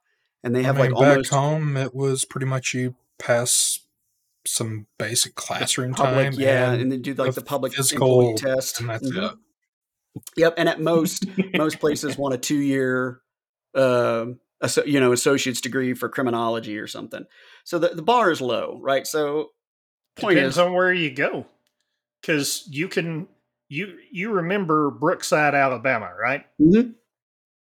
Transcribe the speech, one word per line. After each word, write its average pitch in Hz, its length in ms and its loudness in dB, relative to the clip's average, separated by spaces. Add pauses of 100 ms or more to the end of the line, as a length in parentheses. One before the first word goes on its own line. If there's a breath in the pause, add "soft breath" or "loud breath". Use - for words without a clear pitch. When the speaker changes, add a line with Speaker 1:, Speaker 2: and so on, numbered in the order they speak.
(440)
Speaker 1:
and 120 120 -2
they 127 40 2
Speaker 2:
I 127 40 0
Speaker 1:
have, 135 120 2
Speaker 2:
mean, 131 160 4
Speaker 1:
like, 117 80 0
Speaker 2:
back 135 100 8
Speaker 1:
almost 139 220 4
Speaker 2:
home, 147 460 0
it 131 180 -4
was 135 300 -2
pretty 139 200 -6
much 131 300 -4
you 127 200 -2 (220)
pass - 640 0 (640)
some 110 400 -6 (140)
basic 113 340 -2
classroom - 640 -4
Speaker 1:
public, 135 360 2
Speaker 2:
time 131 80 -6
Speaker 1:
yeah, 131 340 2
Speaker 2:
and 123 100 0
Speaker 1:
and 131 80 0
then 131 100 -4
do, 135 140 -6
like, 131 180 0
Speaker 2:
the 131 80 -8
Speaker 1:
the - 40 -18
public 131 280 -4
Speaker 2:
physical, 131 480 4
Speaker 1:
employee 117 160 4
test. 131 420 -4
Speaker 2:
and 120 100 -6
that's 113 200 -6
Speaker 1:
Mm-hmm. 95 160 -4
Speaker 2:
it. - 60 -6 (1080)
Speaker 1:
Yep, 165 200 4
and 170 120 2
at 165 100 -4
most, 160 460 0 (160)
Speaker 3:
<laughs> - 140 -2
Speaker 1:
most 156 240 0
places 147 400 -2
want 139 160 -2
a - 20 -4
two-year, 131 840 -2 (540)
uh, 120 500 2 (380)
asso-, 139 220 0
you 143 140 2
know, 127 120 6
associate's 127 500 0
degree 127 320 -2
for 123 160 -6
criminology 117 720 -4
or 107 80 -12
something. 110 380 -14 (380 loud breath)
So - 140 -6
the, 165 120 2
the 170 120 -12
bar 220 300 4
is 135 100 -2
low, 110 400 -4
right? 135 240 0
So 151 460 -4 (640)
point 208 220 2
Speaker 4:
Depends 135 180 2
Speaker 1:
is 170 40 0
Speaker 4:
on 180 140 4
where 180 200 4
you 165 180 0
go, 143 340 -4 (800)
'cause 147 480 -2
you 147 160 -4
can, 170 400 -4 (420)
you, 170 280 -10 (140)
you 208 200 -6
remember 165 580 0
Brookside, 147 640 0
Alabama, 127 560 0 (100)
right? 127 260 -2 (140)
Speaker 1:
Mm-hmm. 214 320 6 (720)